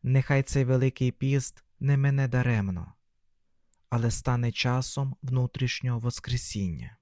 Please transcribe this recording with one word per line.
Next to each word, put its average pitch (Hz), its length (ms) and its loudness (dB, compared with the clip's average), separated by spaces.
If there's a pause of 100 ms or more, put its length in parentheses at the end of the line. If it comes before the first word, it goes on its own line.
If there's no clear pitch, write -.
Нехай 135 400 2
цей 135 220 0
Великий 127 460 2
піст 135 520 -2 (160)
не 139 180 2
мине 139 300 2
даремно, 110 640 0 (960)
але 117 220 2
стане 120 400 0
часом 131 680 -2
внутрішнього 123 800 -2
воскресіння. 101 1040 -4